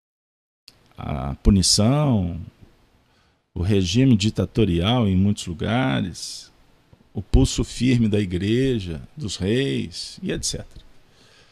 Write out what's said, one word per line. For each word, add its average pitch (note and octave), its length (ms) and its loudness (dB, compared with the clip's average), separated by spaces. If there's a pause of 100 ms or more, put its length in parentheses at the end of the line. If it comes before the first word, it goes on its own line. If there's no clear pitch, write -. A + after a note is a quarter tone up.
(960)
a C#2 400 -6
punição, G#2 1040 2 (1120)
o F2 80 -4
regime G#2 540 4
ditatorial G2+ 920 0
em F#2 80 2
muitos G2+ 300 0
lugares, A2 1000 -6 (640)
o G2+ 100 -8
pulso B2+ 420 2
firme A#2+ 440 0
da G#2 120 0
igreja, G2 800 -2 (140)
dos G#2+ 200 -8
reis A2+ 840 -4
e F3+ 80 -6
et A#2 140 -6
cetera. - 400 -10 (680)